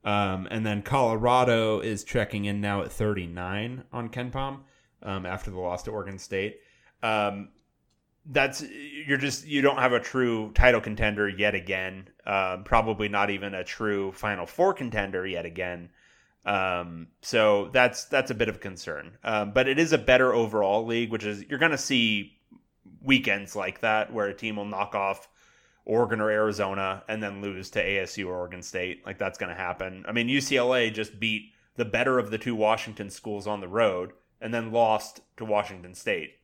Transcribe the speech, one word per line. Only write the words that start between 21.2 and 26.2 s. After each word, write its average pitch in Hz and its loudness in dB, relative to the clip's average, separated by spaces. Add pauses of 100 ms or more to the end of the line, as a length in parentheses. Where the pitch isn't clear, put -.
is, 101 -6
you're 143 -4
gonna 151 4
see 113 2 (640)
weekends 104 0
like 95 -4
that 107 2
where 107 0
a 98 -6
team 107 -6
will 101 -6
knock 101 -4
off 98 -2 (560)
Oregon 110 2